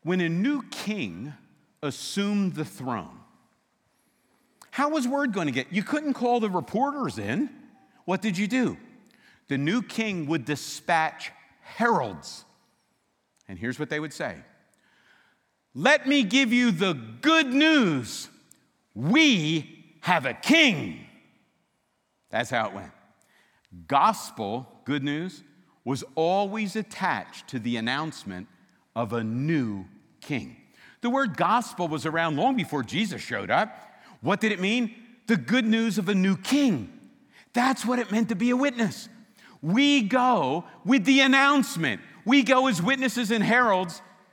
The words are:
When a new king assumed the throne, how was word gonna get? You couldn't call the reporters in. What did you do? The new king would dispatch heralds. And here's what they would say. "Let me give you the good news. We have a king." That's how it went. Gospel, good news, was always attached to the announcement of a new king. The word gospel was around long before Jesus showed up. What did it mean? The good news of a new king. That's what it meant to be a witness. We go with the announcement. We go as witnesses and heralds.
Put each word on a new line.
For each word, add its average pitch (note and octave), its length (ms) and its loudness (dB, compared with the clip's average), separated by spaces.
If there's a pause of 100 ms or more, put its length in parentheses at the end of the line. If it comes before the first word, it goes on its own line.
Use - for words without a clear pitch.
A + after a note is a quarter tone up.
When F3+ 180 0
a E3+ 80 0
new A3+ 360 0
king C#3 680 -8 (500)
assumed G3 720 -4
the D3+ 100 -6
throne, A#2+ 540 -10 (1500)
how C#4+ 180 -2
was D4+ 180 -2
word C#4 260 -2
gonna F3 180 -2
get? B2+ 200 -4
You F#3+ 120 -2
couldn't D4+ 300 -2
call A#3+ 260 0
the G#3+ 100 0
reporters A3 680 -2
in. B2 320 -4 (560)
What F#3+ 160 -2
did G3+ 160 -2
you G#3 100 -2
do? A3 300 0 (720)
The C#3 100 -2
new E3+ 240 0
king F#3+ 460 -6
would D3 180 -2
dispatch - 840 -4 (300)
heralds. C#3+ 840 -2 (1000)
And F#2+ 100 -16
here's A#2+ 220 -8
what D3+ 100 -6
they D3+ 100 -4
would D3+ 140 -10
say. G2+ 300 -10 (1300)
"Let C4 340 2
me C#4 160 4
give A3+ 280 2
you A#3+ 200 4
the F3+ 220 0
good C#3+ 540 0
news. B3 840 2 (640)
We E3 1080 2
have E3 240 2
a B2 80 -2
king." F#3+ 760 2 (1200)
That's A2+ 200 -4
how A2+ 180 -2
it F#2+ 60 -10
went. F#2+ 200 -14 (920)
Gospel, C3 1000 -2
good C#3 180 -2
news, D3+ 400 -6 (400)
was B2+ 200 -4 (120)
always G3 600 0
attached F3 720 -6
to C3 100 -8
the A#2 180 -4
announcement A#2+ 680 -6 (480)
of A2+ 180 -4
a A#2 100 -2
new A#2 600 -2 (340)
king. - 380 -8 (420)
The A#3+ 100 -2
word B3 280 -2
gospel F3+ 500 0
was D3+ 180 -4
around D#3+ 300 0
long B3 200 2
before D3 280 -2
Jesus C3+ 380 -4
showed G2 280 -6
up. - 540 -2 (160)
What F#3+ 220 0
did G#3+ 100 2
it F#3 80 -2
mean? A3 340 0 (340)
The A3+ 100 4
good G3+ 280 0
news A3+ 320 2
of F#3+ 120 -2
a G#3 40 2
new F#3+ 220 4
king. A#3 560 0 (600)
That's B3 320 0
what B3 140 0
it G3+ 120 -4
meant A3 180 0
to A3 60 -2
be A#3 140 0
a B3 80 2
witness. A#3+ 500 -2 (540)
We C#4 400 4
go G3 640 2 (180)
with G#3+ 220 4
the C4+ 160 6
announcement. C4+ 800 4 (240)
We C4 180 6
go C4 240 4
as F3+ 140 0
witnesses B3 500 0
and A3 120 2
heralds. G3+ 580 2 (300)